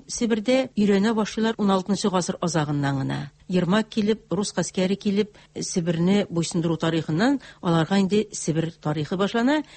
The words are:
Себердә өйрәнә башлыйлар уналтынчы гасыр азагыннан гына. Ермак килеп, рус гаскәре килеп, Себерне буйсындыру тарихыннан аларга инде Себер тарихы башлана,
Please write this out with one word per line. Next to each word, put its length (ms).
Себердә 640
өйрәнә 420
башлыйлар 460
уналтынчы 500
гасыр 300
азагыннан 640
гына. 180
Ермак 400
килеп, 420
рус 240
гаскәре 400
килеп, 400
Себерне 680
буйсындыру 480
тарихыннан 640
аларга 380
инде 320
Себер 400
тарихы 460
башлана, 420